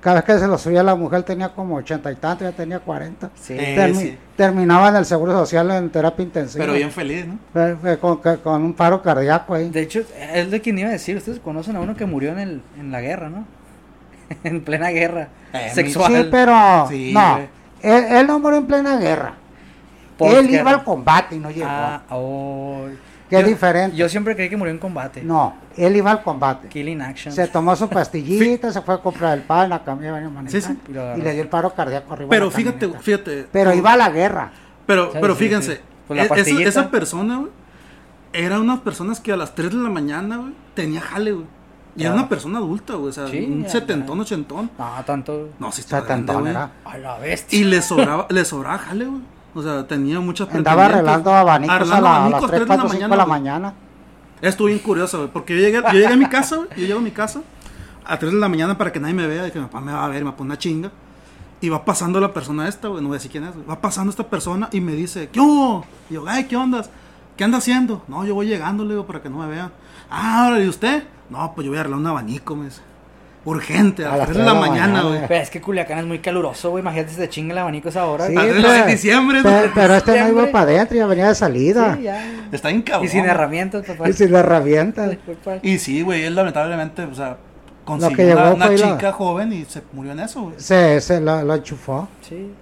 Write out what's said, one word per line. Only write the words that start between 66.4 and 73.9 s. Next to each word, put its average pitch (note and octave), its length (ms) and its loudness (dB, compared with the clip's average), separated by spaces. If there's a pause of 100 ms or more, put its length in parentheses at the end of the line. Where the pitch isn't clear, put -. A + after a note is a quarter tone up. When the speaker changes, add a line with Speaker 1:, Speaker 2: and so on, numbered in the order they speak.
Speaker 3:
¿qué B3 120 -6
ondas? B3 320 -2 (480)
¿Qué - 60 -4
anda A#3 160 2
haciendo?" A#3+ 480 0
"No, D#3 180 -10
yo G3+ 100 -2
voy G3+ 120 -2
llegando", G3+ 380 -4
le G#3 60 -6
digo, G3+ 160 -6
"para E3+ 160 -14
que C#3+ 80 -12
no C3+ 80 -10
me D#3+ 100 -8
vean". E3+ 240 -10 (380)
"Ah, A3+ 400 0
órale, G#3+ 160 2
¿y - 20 2
usted?" B3+ 340 -2 (280)
"No, D3+ 240 -8
pues D#3 100 -8
yo C#3 80 -6
voy D3+ 60 -4
a - 20 -4
arreglar C#3 180 -6
un D3+ 80 -4
abanico", C3+ 480 -6
me D3 120 -10
dice. C3 160 -18 (640)
Urgente, E3+ 600 0